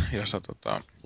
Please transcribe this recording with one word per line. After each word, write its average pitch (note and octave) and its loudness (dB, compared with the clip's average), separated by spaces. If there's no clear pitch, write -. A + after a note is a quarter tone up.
jossa G#2 0
tota - -2